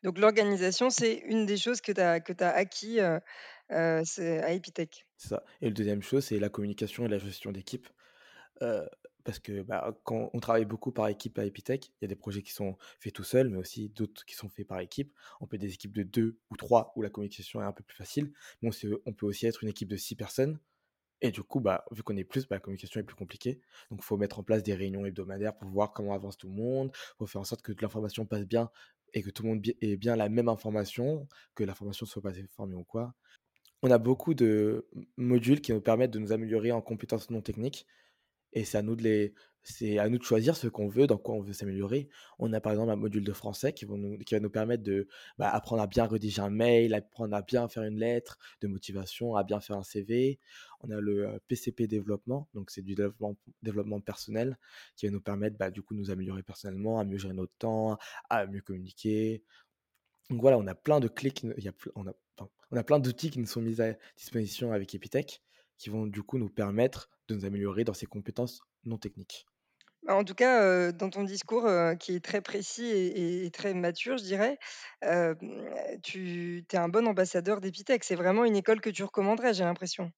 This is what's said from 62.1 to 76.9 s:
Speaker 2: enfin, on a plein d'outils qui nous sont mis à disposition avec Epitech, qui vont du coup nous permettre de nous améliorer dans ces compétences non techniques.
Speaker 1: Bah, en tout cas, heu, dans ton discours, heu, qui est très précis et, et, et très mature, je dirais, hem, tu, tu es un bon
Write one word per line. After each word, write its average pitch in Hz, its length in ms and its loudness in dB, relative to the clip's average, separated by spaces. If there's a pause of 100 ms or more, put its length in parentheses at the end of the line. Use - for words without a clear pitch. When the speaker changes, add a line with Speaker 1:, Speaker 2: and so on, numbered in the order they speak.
Speaker 2:
enfin, 98 140 -16 (220)
on 127 40 -2
a 117 60 0
plein 147 160 4
d'outils 127 320 0
qui 139 80 -8
nous 117 80 -2
sont 117 160 -4
mis 113 180 -2
à 110 140 2 (220)
disposition 113 560 -4
avec 101 200 -2
Epitech, 107 480 -4 (360)
qui - 120 -14
vont 107 200 -4
du 104 160 -6
coup - 120 -6
nous 110 140 -2
permettre 107 580 0 (200)
de 110 80 -2
nous 98 80 -6
améliorer 101 400 -2
dans 104 100 -2
ces 107 120 -10
compétences 117 540 -6 (240)
non 113 140 -6
techniques. - 480 -14 (560)
Speaker 1:
Bah, 196 140 4
en 202 80 6
tout 185 100 -6
cas, 254 300 8
heu, 180 280 6
dans 180 180 -2
ton 202 120 -4
discours, 214 440 0
heu, 170 280 6
qui 180 220 -4
est 175 80 -4
très 208 160 0
précis 208 440 -6
et, 202 220 2
et, 180 400 0
et 165 40 -4
très 196 220 -4
mature, 180 460 0
je 208 60 -8
dirais, 202 340 2 (420)
hem, 165 360 4 (640)
tu, 175 680 -6
tu - 80 -2
es - 20 4
un 170 100 2
bon 220 180 4